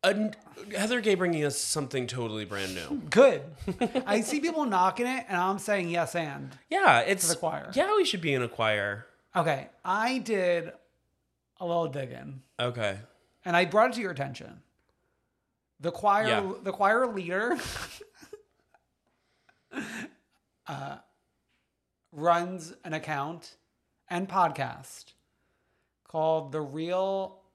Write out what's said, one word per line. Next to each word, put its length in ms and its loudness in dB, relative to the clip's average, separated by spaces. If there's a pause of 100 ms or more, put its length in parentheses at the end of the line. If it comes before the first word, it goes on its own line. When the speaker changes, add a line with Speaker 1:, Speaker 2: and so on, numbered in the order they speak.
Speaker 1:
An-, 320 2 (400)
Heather 260 0
Gay 140 4
bringing 280 2
us 140 0
something 500 -2
totally 380 -4
brand 300 -4
new. 340 -6
Speaker 2:
Good. 320 8 (360)
<laughs> 280 -2
I 160 2
see 180 -2
people 260 0
knocking 420 2
it, 200 -4
and 100 -2
I'm 220 0
saying 300 -2
yes 260 -2
and 400 -6 (140)
Speaker 1:
Yeah, 300 8
it's 240 2
Speaker 2:
to 60 2
the 60 2
choir. 380 -6
Speaker 1:
yeah, 220 2
we 100 4
should 160 -2
be 120 2
in 100 2
a 40 -2
choir. 600 0 (280)
Speaker 2:
Okay, 340 0 (140)
I 360 0
did 520 0 (880)
a 60 -8
little 220 0
digging. 560 -10 (160)
Speaker 1:
Okay. 400 -2 (440)
Speaker 2:
And 140 0
I 80 6
brought 240 4
it 60 -4
to 60 -4
your 100 -4
attention. 500 -8 (1160)
The 120 -4
choir, 360 4
Speaker 1:
Yeah. 260 2 (100)
Speaker 2:
the 80 -4
choir 360 4
leader, 500 -2 (2250)
<laughs> 60 -10 (920)
uh, 300 -10 (1120)
runs 640 0 (100)
an 100 -6
account 640 -6 (540)
and 180 -2
podcast 880 -2 (920)
called 440 0
The 100 -4
Real 800 -2 (160)